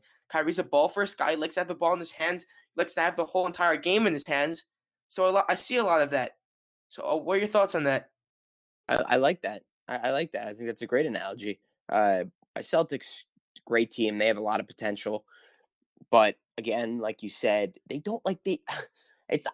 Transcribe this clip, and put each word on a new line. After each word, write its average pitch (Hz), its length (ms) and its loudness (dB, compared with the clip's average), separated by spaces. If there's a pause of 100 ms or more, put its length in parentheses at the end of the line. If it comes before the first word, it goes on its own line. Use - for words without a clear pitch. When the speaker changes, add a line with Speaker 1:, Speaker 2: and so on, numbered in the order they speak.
(320)
Speaker 1:
Kyrie's 160 260 0
a 180 60 -2
ball 147 240 4
first 202 320 -4
guy. 147 120 0
He 160 60 0
likes 160 160 -4
to 185 60 -2
have 180 80 -4
the 175 80 -6
ball 170 180 2
in 180 60 -2
his 165 140 -10
hands. 175 340 -4 (260)
He 165 80 -2
likes - 140 -2
to 170 60 0
have 175 140 2
the 165 100 0
whole 185 200 -2
entire 175 300 2
game 185 320 2
in 175 60 2
his 143 120 -4
hands. 151 400 -2 (440)
So 185 180 0
a - 20 6
lot, 196 180 4
I - 60 2
see - 220 -2
a 240 80 4
lot 165 180 4
of 143 80 2
that. 131 220 -2 (580)
So, - 180 -14
uh, 151 100 2
what 156 180 0
are 196 40 4
your 208 80 0
thoughts 202 280 2
on 156 80 0
that? 135 260 0 (800)
Speaker 2:
I, - 60 2
I - 220 2
like 147 260 2
that. 101 180 -6 (260)
I, 123 100 -6
I 120 140 -2
like 151 200 -4
that. 104 160 -6
I 107 60 -10
think 117 120 -12
that's 117 160 -6
a 117 60 -10
great 135 180 2
analogy. 101 540 -6 (320)
Uh, 101 320 4 (320)
a - 60 -6
Celtics, - 600 -2 (440)
great 117 260 0
team. 107 260 0
They 107 80 2
have 110 120 2
a 104 40 -6
lot 107 200 0
of 92 60 -10
potential. 107 580 -6 (840)
But 110 280 6 (200)
again, 113 400 -4
like 110 240 -6
you 107 80 -10
said, 104 440 0 (140)
they 143 120 -8
don't 214 260 -6
like, 190 180 -2
they, 190 180 -4 (340)
<laughs> - 340 -20
it's, - 240 -2